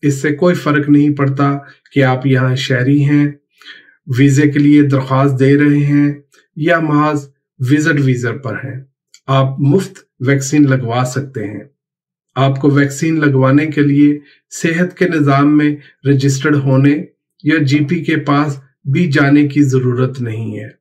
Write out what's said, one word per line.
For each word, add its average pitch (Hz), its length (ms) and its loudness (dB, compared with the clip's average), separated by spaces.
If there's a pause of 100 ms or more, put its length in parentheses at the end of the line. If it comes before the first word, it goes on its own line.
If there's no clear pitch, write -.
इससे 147 300 -2
कोई 180 220 0
फर्क 147 340 -2
नहीं 147 260 4
पड़ता 139 380 0 (400)
कि 139 80 0
आप 131 260 0
यहाँ 131 300 0
शहरी 135 460 0
हैं, 147 380 0 (640)
वीजे 139 420 2
के 139 100 -2
लिए 147 240 4
दरख्वास्त 135 520 0
दे 135 220 2
रहे 147 220 2
हैं 143 460 0 (320)
या 165 240 -2
महज 147 460 -2 (340)
विजिट 147 400 0
वीजा 120 320 -2
पर 107 240 -10 (100)
हैं, - 80 -12 (540)
आप 135 320 0
मुफ्त 170 440 -2 (180)
वैक्सीन 139 440 0
लगवा 127 380 -2
सकते - 400 -8
हैं। - 260 -14 (680)
आपको 135 340 0
वैक्सीन 143 480 0
लगवाने 139 480 2
के 151 160 -2
लिए 147 380 2 (300)
सेहत 175 480 -4
के 175 100 2
निज़ाम 143 400 2
में 151 300 2 (280)
रजिस्टर्ड 139 500 0
होने 139 520 2 (360)
या 156 140 2
जीपी 147 440 0
के 160 140 -2
पास 143 440 -2 (280)
भी 170 200 0
जाने 143 400 2
की 143 140 0
जरूरत 127 580 0
नहीं 110 380 -8
है। 107 220 -16